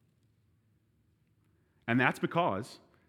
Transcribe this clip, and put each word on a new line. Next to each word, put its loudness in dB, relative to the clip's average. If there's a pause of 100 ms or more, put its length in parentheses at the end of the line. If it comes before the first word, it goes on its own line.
(1900)
And 2
that's 2
because -2 (280)